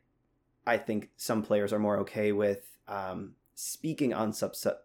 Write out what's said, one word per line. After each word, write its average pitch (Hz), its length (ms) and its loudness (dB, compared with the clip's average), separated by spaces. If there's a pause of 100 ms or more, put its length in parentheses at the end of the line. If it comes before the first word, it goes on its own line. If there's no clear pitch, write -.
(680)
I 117 100 6
think 107 400 -2
some 110 260 -2
players 104 300 2
are 107 60 2
more 104 200 2
okay 104 320 2
with, 101 460 0 (100)
um, 98 480 -6 (180)
speaking 151 600 -2
on 110 180 0
sub-, - 240 -4
su-, - 160 0 (140)